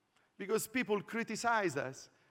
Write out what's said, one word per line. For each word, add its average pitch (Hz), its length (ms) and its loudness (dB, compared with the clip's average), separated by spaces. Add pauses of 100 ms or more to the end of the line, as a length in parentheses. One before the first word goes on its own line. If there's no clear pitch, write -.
(360)
because 202 300 0
people 208 340 0
criticized 214 800 0
us. 131 320 -6 (200)